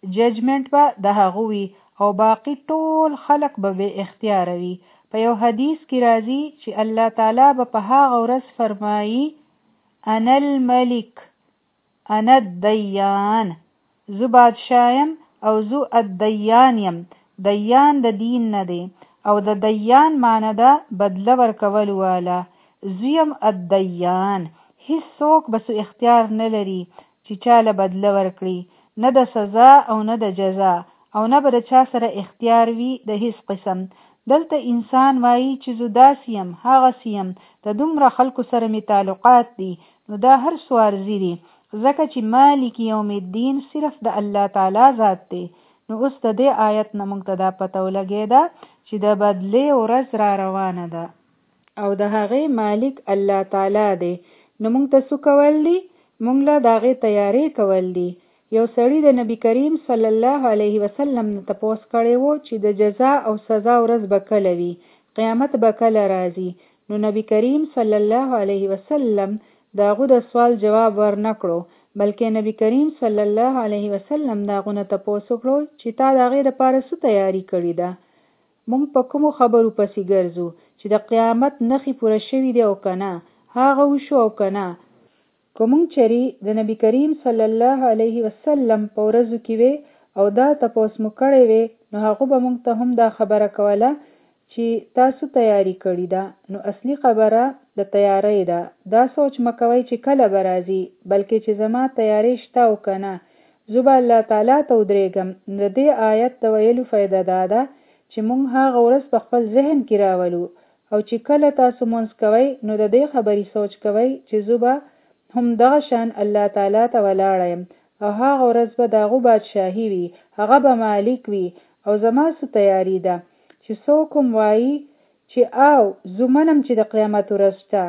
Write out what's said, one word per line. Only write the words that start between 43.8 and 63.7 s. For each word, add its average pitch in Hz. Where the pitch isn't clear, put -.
د 226
الله 202
تعالی 196
ذات 196
دی. 180
نو 220
اوس 262
د -
دې 262
آیت 214
نه 202
موږ 196
ته 196
دا 190
پته 190
ولګېده 202
چې -
د 202
بدلې 202
ورځ 254
را 208
روانه 190
ده. 170
او 202
د 196
هغې 220
مالک 220
الله 196
تعالی 196
دی. 175
نو 214
موږ 262
ته 269
څه 269
کول 285
دي؟ 339
موږ 247
له 294
د 240
هغې 226
تیاری 208
کول 190
دي. 180
یو 226
سړي 240
د 294
نبی 233
کریم 254
صلی 226
الله 247
علیه 208
وسلم 226
نه 202
تپوس 220
کړی 233
و 269
چې 294
د 208
جزا 214
او 226
سزا 220